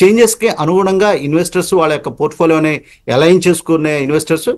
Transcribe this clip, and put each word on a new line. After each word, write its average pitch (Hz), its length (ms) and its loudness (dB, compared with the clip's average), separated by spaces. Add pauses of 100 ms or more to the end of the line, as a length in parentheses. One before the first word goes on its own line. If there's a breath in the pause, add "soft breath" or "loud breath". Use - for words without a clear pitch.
చేంజెస్కి 220 460 2
అనుగుణంగా 190 640 0
investors 170 600 -2
వాళ్ళ 160 180 2
యొక్క 147 160 -6
పోర్ట్‌ఫోలియోని 156 720 -2 (320 soft breath)
align 165 360 4
చేసుకునే 156 540 -2
investors 156 560 -2